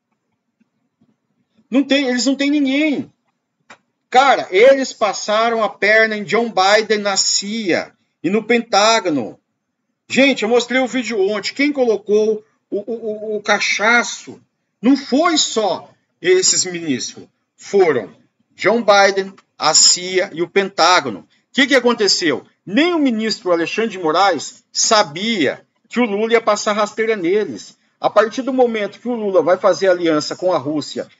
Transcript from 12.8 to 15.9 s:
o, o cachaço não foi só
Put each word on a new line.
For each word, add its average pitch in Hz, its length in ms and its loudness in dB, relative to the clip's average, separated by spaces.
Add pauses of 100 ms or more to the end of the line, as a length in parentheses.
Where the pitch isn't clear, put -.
o, 214 440 -8
o 214 60 -8
cachaço 208 1000 -2 (400)
não 262 160 4
foi 311 400 0
só 202 540 -2 (280)